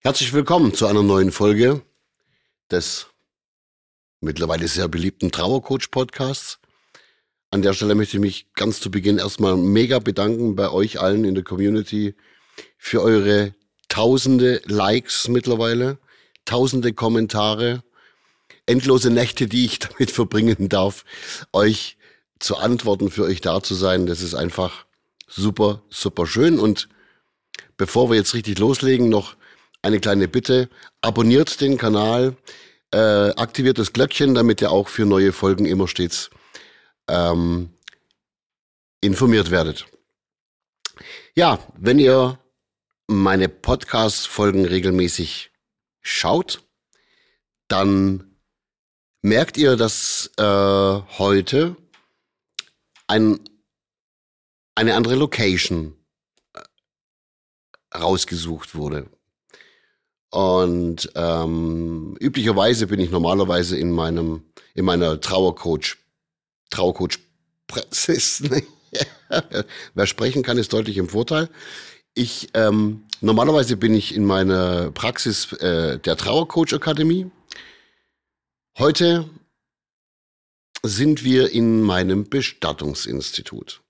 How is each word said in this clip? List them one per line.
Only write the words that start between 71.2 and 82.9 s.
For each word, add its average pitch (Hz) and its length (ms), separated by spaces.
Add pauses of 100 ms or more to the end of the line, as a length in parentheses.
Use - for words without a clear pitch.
Ich, - 400
ähm, 107 500 (160)
normalerweise 120 560
bin 110 160
ich 104 220
in 104 100
meiner 92 680
Praxis, - 600
äh, 82 440
der 82 180
Trauercoach-Akademie. 160 1120 (1500)
Heute 170 500 (1600)
sind 123 400
wir 127 260
in 113 320
meinem 95 480
Bestattungsinstitut. - 1600